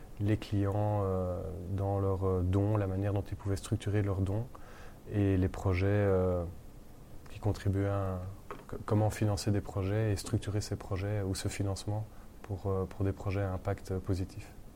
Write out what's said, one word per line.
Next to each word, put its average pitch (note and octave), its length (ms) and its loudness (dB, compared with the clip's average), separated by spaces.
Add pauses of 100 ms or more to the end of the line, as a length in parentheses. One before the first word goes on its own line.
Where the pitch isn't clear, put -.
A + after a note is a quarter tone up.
(200)
les G#2 160 4
clients, G#2 640 2
euh, F#2 400 0 (280)
dans G2 280 2
leurs, F#2+ 280 2
euh, F#2 160 4
dons, G2 340 4
la G2+ 100 2
manière G2 280 0
dont G2+ 160 0
ils - 60 -6
pouvaient G2 200 -2
structurer G#2 460 0
leurs F#2+ 180 0
dons G2 260 0 (640)
et G2 240 4
les F#2 120 4
projets, F#2+ 380 2
euh, F#2+ 560 4 (880)
qui - 80 -10
contribuaient G2 500 2
à G2 300 0 (480)
co-, - 100 -8 (100)
comment G#2+ 240 4
financer G#2 400 2
des G2+ 100 4
projets G#2 520 0
et F#2+ 40 2
structurer G#2 440 0
ces - 140 -4
projets G2+ 480 -2
ou F#2+ 120 0
ce G#2 140 -2
financement G#2 580 -2 (360)
pour, G2 240 -6
euh, F#2+ 200 0
pour - 180 -4
des G2 80 2
projets G2 300 -2
à F#2+ 100 0
impact F#2+ 460 -2
positif, F#2+ 540 -4 (240)